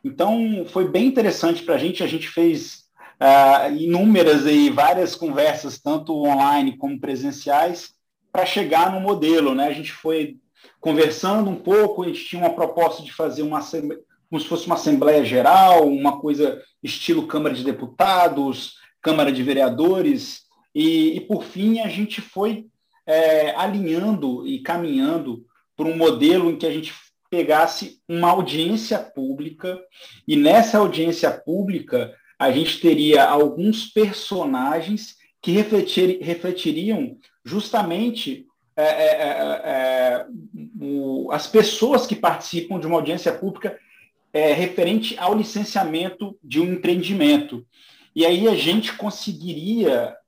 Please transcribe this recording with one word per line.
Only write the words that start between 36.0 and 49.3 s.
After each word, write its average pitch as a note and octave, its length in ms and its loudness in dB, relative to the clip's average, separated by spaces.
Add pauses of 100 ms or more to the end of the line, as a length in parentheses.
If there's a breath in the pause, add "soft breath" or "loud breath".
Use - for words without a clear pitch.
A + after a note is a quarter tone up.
refletiriam E3+ 920 -4 (300 soft breath)
justamente, G3+ 1000 -4 (300)
é, D3+ 80 -2
é, D#3 220 2
é, D3 580 0
é, C3 640 0 (560)
o, C#3 500 -4
as D3 160 -6
pessoas A3+ 580 2
que - 100 -6
participam E3+ 600 -4
de D#3 80 -8
uma E3 120 0
audiência D#3+ 340 -2
pública, F#3+ 480 -8 (540 soft breath)
é, D3+ 180 2
referente F3+ 640 -2
ao G#3 160 0
licenciamento F#3+ 1120 -4
de C#3 160 -4
um F3+ 140 0
empreendimento. F3 920 0 (480 soft breath)
E D#3+ 120 2
aí F3+ 240 2
a G#3 40 2
gente F#3 440 0
conseguiria E3+ 1160 -4 (140)